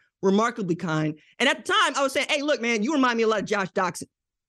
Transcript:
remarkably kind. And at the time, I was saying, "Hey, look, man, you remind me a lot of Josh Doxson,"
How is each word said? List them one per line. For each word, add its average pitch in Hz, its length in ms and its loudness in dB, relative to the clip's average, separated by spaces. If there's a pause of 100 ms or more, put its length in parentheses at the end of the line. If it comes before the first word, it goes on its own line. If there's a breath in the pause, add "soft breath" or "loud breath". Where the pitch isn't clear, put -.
(220 soft breath)
remarkably 202 540 2
kind. 156 420 -2 (220 loud breath)
And 254 100 2
at 320 160 -2
the 370 80 -2
time, 359 220 2
I 277 80 0
was 269 100 0
saying, 294 160 -2
"Hey, 294 120 0
look, 285 200 -2
man, 233 220 0
you 285 100 0
remind 254 240 2
me 226 60 2
a 220 40 2
lot 220 120 2
of 185 60 -4
Josh 202 260 -2
Doxson," 180 360 -4 (420)